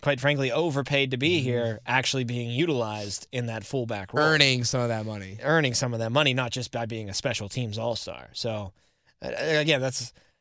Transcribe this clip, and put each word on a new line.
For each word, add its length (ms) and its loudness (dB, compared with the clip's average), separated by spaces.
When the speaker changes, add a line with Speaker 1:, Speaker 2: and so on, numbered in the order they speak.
Speaker 1:
quite 180 2
frankly, 320 2
overpaid 600 2
to 60 -2
be 200 4
Speaker 2:
Mm-hmm. 60 2
Speaker 1:
here, 420 0
actually 380 0
being 260 -4
utilized 800 -2
in 160 -4
that 160 -6
fullback 500 -4
role. 120 4
Speaker 2:
Earning 380 6
some 180 0
of 80 2
that 160 -2
money. 380 -8
Speaker 1:
Earning 320 4
some 180 0
of 60 -2
that 120 -2
money, 220 4
not 180 -2
just 200 -6
by 160 -4
being 200 -8
a 60 -10
special 360 -4
teams 280 -6
all-star. 560 -6
So, 380 -6
uh, 140 -6
again, 420 2
that's 320 -2